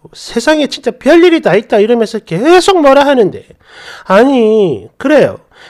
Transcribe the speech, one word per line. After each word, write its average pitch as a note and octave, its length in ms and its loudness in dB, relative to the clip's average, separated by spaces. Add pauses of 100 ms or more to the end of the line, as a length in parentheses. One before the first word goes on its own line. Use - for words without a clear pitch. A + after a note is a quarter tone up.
(120)
세상에 D4+ 560 -4
진짜 - 240 -8
별일이 E4 480 2
다 F3+ 160 0
있다 G#3+ 240 -2
이러면서 A3 400 -2
계속 E4+ 600 0
뭐라 C#4 240 2
하는데, B3+ 400 -2 (600)
아니, G#3+ 840 0 (100)
그래요. B3 420 0 (320)